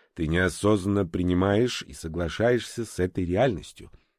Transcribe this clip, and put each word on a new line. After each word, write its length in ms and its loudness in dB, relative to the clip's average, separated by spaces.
ты 120 -4
неосознанно 800 2
принимаешь 800 2
и 60 -16
соглашаешься 920 -2
с 140 -12
этой 260 -2
реальностью. 680 -2